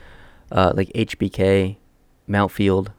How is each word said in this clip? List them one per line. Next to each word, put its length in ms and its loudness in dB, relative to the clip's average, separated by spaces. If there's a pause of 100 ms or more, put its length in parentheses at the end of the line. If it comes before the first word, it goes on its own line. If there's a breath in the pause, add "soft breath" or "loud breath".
(520 soft breath)
uh, 240 4
like 180 -2
H 240 -4
B 120 -2
K, 480 0 (500)
Mountfield, 600 0 (100)